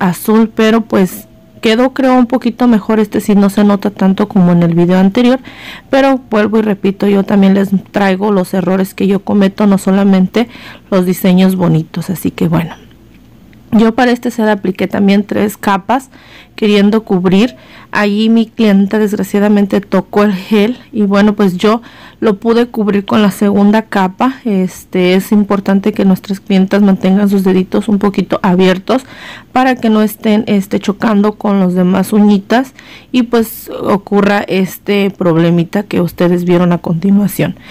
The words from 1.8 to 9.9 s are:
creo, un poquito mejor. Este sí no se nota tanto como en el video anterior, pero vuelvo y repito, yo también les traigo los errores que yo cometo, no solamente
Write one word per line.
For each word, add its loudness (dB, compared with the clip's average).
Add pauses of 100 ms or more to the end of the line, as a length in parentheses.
creo, 0
un 2
poquito -2
mejor. 0
Este -2
sí 0
no 4
se 0
nota 0
tanto 0
como 2
en 2
el 0
video 2
anterior, 2 (500)
pero 2 (100)
vuelvo 0
y 2
repito, -2
yo 2
también 2
les 0 (200)
traigo -2
los -2
errores -2
que -2
yo -2
cometo, 0
no 2
solamente 0 (400)